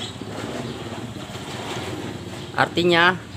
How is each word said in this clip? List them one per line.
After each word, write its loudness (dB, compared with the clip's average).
Artinya, 6